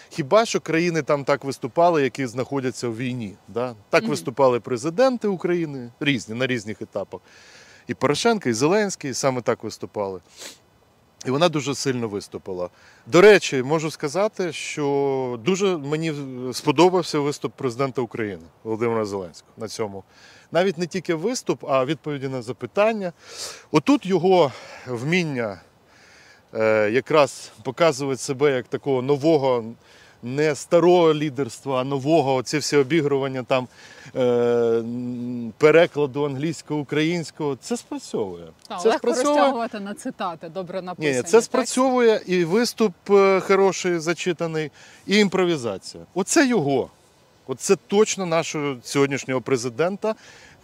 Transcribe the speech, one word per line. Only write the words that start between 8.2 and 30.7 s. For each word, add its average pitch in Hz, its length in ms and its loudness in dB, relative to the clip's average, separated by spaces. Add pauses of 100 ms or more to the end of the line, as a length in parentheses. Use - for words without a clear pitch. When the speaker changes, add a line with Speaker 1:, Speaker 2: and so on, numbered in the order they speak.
Speaker 1:
і 120 40 0
Зеленський 147 600 0
саме 131 260 -2
так 117 240 -2
виступали. 98 560 -8 (1080)
І 135 40 -4
вона 147 180 2
дуже 143 260 -2
сильно 123 340 -4
виступила. 92 600 -8 (380)
До 135 140 4
речі, 180 420 6
можу 151 280 -2
сказати, 175 600 -4
що 139 920 -2
дуже 185 320 0
мені 156 380 -4 (380)
сподобався 160 680 2
виступ 143 340 -4
президента 131 500 -4
України 104 400 -6 (220)
Володимира 113 400 -2
Зеленського 98 520 -10
на 113 120 -10
цьому. 101 360 -8 (480)
Навіть 175 260 0
не 175 80 -4
тільки 175 280 -4
виступ, 175 500 -4
а 131 200 2
відповіді 139 440 -6
на 131 140 -6
запитання. 190 720 -2 (580)
Отут 254 360 2
його 180 460 4 (340)
вміння, 127 760 -2 (920)
е, 110 360 4
якраз 135 600 2 (120)
показувати 135 580 0
себе 143 320 0
як 123 160 -4
такого 131 340 -2
нового, 135 640 2 (600)
не 143 300 0
старого 170 600 6